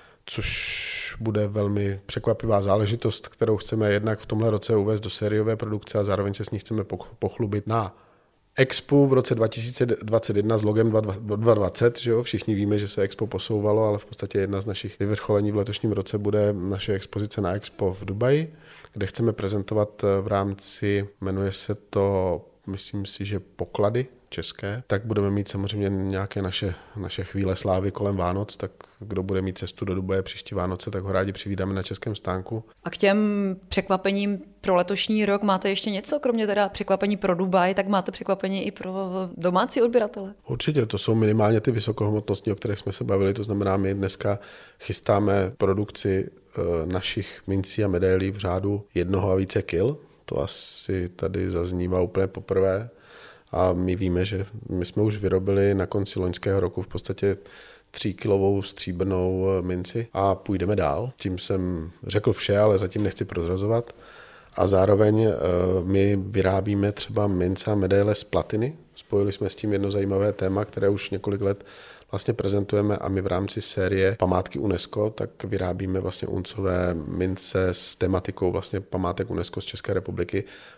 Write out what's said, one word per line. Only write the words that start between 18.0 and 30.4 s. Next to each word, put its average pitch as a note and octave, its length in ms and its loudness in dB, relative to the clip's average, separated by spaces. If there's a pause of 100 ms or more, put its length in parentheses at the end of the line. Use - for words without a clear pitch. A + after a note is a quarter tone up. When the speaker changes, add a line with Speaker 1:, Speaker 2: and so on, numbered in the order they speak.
Speaker 1:
v G2 40 -10
Dubaji, C3 500 0 (380)
kde G2+ 140 -4
chceme A2+ 260 0
prezentovat, G#2 720 -2
eh, G2 180 4
v G2+ 40 -6
rámci, G2+ 840 0 (120)
jmenuje F#2+ 320 -2
se - 220 -6
to, F#2+ 680 0 (260)
myslím G2 400 -6
si, - 180 -8
že G2+ 160 -4
poklady G#2+ 640 -2 (240)
české, G2+ 560 -8
tak G#2 180 -2
budeme G#2+ 260 0
mít G2+ 180 0
samozřejmě G2 400 -2
nějaké G2 540 -2
naše, F#2 320 -2 (220)
naše F#2 280 -8
chvíle F#2+ 320 -2
slávy F#2+ 340 0
kolem G2+ 260 -2
Vánoc, F#2 400 -2
tak F#2 140 -8 (300)
kdo G2+ 220 -4
bude F#2+ 200 0
mít F#2+ 160 -4
cestu - 260 -8
do F#2+ 100 -2
Dubaje F#2+ 280 0
příští - 320 -10